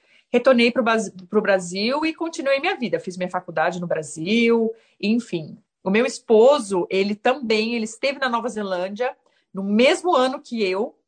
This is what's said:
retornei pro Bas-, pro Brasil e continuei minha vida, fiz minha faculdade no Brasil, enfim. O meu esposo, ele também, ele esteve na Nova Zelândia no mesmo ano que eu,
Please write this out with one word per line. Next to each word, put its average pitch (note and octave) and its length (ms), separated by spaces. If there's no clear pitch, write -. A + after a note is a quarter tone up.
retornei A#3+ 440
pro B3+ 100
Bas-, A3+ 320
pro G#3 100
Brasil G3 640
e D#4+ 80
continuei D#4 460
minha F4 180
vida, F3 220
fiz F3+ 180
minha F3+ 140
faculdade F3+ 500
no F3 60
Brasil, A3 880
enfim. G3+ 560
O F#3 40
meu G#3+ 160
esposo, A3 840
ele G3 240
também, A3+ 600
ele A3+ 80
esteve C4+ 340
na C4+ 100
Nova A#3 200
Zelândia G3+ 680
no F#3+ 100
mesmo D4 500
ano C4 240
que A#3+ 240
eu, G3 460